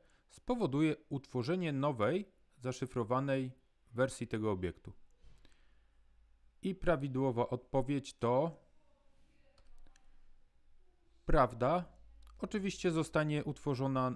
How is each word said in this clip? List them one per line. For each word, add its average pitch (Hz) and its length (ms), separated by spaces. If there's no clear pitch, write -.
spowoduje 156 680
utworzenie 143 640
nowej, 143 580
zaszyfrowanej 127 920
wersji 123 360
tego 107 240
obiektu. 90 420
I 185 140
prawidłowa 135 720
odpowiedź 135 640
to 135 500
prawda. 131 600
Oczywiście 190 520
zostanie 151 520
utworzona 131 720